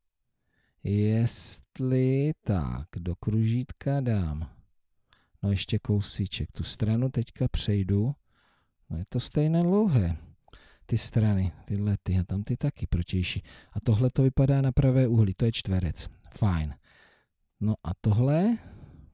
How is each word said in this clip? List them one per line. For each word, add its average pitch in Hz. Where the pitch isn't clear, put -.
jestli 127
tak, 73
do 85
kružítka 120
dám. 87
No 101
ještě 101
kousíček, -
tu -
stranu 117
teďka 127
přejdu. 101
No 82
je 90
to 123
stejné 160
dlouhé. 170
Ty 113
strany, 101
tyhle 104
ty 90
a 90
tam 98
ty 120
taky -
protější. -
A -
tohle 120
to -
vypadá 135
na 135
pravé 131
úhly, 110
to -
je 113
čtverec. 90
Fajn. 80
No 107
a 82
tohle, 143